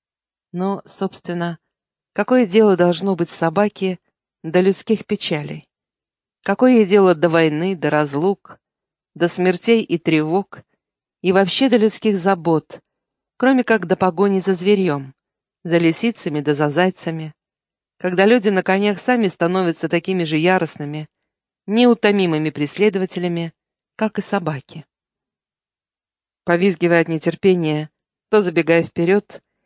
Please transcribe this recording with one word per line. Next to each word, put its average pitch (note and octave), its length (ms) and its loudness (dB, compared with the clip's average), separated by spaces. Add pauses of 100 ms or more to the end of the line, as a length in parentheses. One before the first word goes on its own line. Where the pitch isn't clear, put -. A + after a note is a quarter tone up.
(520)
Но, F#3+ 340 -6
собственно, E3+ 720 -8 (560)
какое B3 320 2
дело G3+ 300 4
должно F3 400 2
быть E3+ 140 -4
собаке F#3 680 -2 (440)
до D#3+ 180 0
людских G3 460 0
печалей? D#3 640 -6 (720)
Какое B3+ 300 2
ей A3 140 4
дело F#3 280 4
до D#3+ 140 0
войны, E3 480 0
до D3 140 -2
разлук, D3+ 680 -2 (560)
до E3+ 140 -2
смертей F#3 540 0
и E3 160 -4
тревог, D#3 640 -2 (580)
и F3+ 120 0
вообще G3 360 2
до B3+ 80 4
людских G#3 420 0
забот, E3+ 640 -2 (560)
кроме B3+ 260 2
как G#3 240 0
до F3+ 100 0
погони F#3+ 440 0
за F#3+ 140 -2
зверьем, E3+ 600 -2 (500)
за E3+ 140 0
лисицами E3 600 -2
да D3 140 -2
за D3 140 0
зайцами, D#3+ 640 -2 (640)
когда F3+ 300 0
люди A3 220 4
на F#3+ 140 0
конях G3 380 0
сами A#3+ 280 0
становятся E3+ 600 -2
такими F3 360 -2
же D#3 120 -4
яростными – D#3 720 -2 (580)
неутомимыми G3+ 840 2
преследователями, F3 1000 -4 (420)
как A3 240 -4
и G3 40 -6
собаки? D#3+ 600 -8 (1600)
Повизгивая E3+ 580 2
от D#3+ 60 -2
нетерпения, D#3+ 800 -2 (380)
то G#3+ 140 2
забегая E3 400 2
вперед, F3 580 -2 (260)